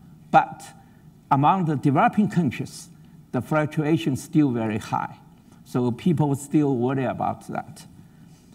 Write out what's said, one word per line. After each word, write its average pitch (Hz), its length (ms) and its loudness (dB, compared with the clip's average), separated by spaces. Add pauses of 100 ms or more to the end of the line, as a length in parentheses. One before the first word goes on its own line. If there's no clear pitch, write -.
(300)
But - 340 2 (680)
among 156 360 4
the 151 100 0
developing 202 520 2
countries, 156 600 -4 (440)
the - 80 -2
fluctuation 156 760 0
is - 80 -6
still 147 280 2
very 110 280 -2
high. - 380 -6 (480)
So 123 260 -2
people 147 440 0
still 139 420 0
worry 127 280 -2
about 98 440 -6
that. - 380 -12 (680)